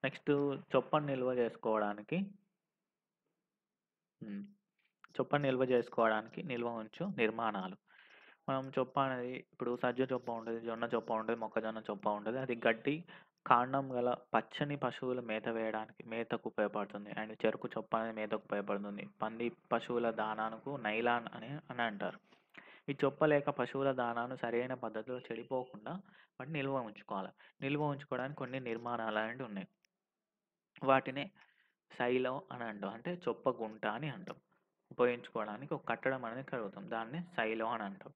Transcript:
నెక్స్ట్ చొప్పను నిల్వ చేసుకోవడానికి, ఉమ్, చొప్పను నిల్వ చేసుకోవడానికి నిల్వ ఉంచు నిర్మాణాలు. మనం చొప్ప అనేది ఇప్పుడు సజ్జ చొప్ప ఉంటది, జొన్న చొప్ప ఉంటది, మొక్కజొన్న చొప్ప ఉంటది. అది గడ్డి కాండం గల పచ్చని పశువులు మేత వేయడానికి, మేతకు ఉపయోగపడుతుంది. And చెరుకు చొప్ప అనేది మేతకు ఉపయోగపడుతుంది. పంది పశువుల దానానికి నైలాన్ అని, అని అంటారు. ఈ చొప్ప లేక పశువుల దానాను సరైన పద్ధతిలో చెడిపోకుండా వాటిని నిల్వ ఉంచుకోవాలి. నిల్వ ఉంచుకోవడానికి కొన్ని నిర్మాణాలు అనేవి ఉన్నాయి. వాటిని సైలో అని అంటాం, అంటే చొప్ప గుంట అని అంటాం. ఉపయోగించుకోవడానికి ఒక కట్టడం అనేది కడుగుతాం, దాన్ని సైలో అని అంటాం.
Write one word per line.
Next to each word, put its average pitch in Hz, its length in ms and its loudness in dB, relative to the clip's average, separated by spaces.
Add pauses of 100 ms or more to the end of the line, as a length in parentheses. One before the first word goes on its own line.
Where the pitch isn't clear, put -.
నెక్స్ట్ - 280 0 (440)
చొప్పను 147 300 4
నిల్వ 127 280 2
చేసుకోవడానికి, 110 960 2 (1900)
ఉమ్, 101 200 -6 (760)
చొప్పను 143 220 2
నిల్వ 131 220 4
చేసుకోవడానికి 113 800 2
నిల్వ 120 260 -2
ఉంచు 117 460 -4
నిర్మాణాలు. 107 600 2 (760)
మనం 135 300 0
చొప్ప 127 200 0
అనేది 127 380 0
ఇప్పుడు 123 460 -4
సజ్జ 127 300 2
చొప్ప 123 180 -2
ఉంటది, 117 300 -4
జొన్న 117 340 -2
చొప్ప 113 180 0
ఉంటది, 110 220 2
మొక్కజొన్న 110 560 -2
చొప్ప 104 180 0
ఉంటది. 104 300 0
అది 131 160 -2
గడ్డి 117 500 2 (420)
కాండం 131 460 4
గల 123 220 2 (180)
పచ్చని 143 440 2
పశువులు 127 440 -2
మేత 110 280 -2
వేయడానికి, 110 540 -2
మేతకు 117 460 -2
ఉపయోగపడుతుంది. 104 600 -2
And 110 360 -4
చెరుకు 110 320 2
చొప్ప 113 200 0
అనేది 113 180 0
మేతకు 107 200 0
ఉపయోగపడుతుంది. 101 720 -2 (120)
పంది 113 300 -2 (200)
పశువుల 120 380 2
దానానికి 110 720 -2
నైలాన్ 113 500 2
అని, 113 140 -10
అని 131 340 -6
అంటారు. 113 380 -2 (720)
ఈ 135 140 -2
చొప్ప 139 200 4
లేక 147 240 6
పశువుల 135 420 0
దానాను 123 440 0
సరైన 123 380 0
పద్ధతిలో 120 460 -6
చెడిపోకుండా 120 720 -6
వాటిని 165 640 -12
నిల్వ 135 280 0
ఉంచుకోవాలి. 104 480 -6 (320)
నిల్వ 147 220 0
ఉంచుకోవడానికి 139 540 -2
కొన్ని 131 220 -4
నిర్మాణాలు 113 600 0
అనేవి 117 240 -2
ఉన్నాయి. 101 240 -8 (1160)
వాటిని 131 480 4 (680)
సైలో 127 520 2
అని 123 120 -8
అంటాం, 104 300 -6
అంటే 175 360 -8
చొప్ప 117 200 0
గుంట 110 360 -4
అని 120 240 -2
అంటాం. 101 260 -10 (560)
ఉపయోగించుకోవడానికి 120 840 0
ఒక 139 140 -8
కట్టడం 127 380 0
అనేది 120 180 -6
కడుగుతాం, 104 460 -6
దాన్ని 113 340 -4
సైలో 113 420 0
అని 113 180 -2
అంటాం. 98 320 -10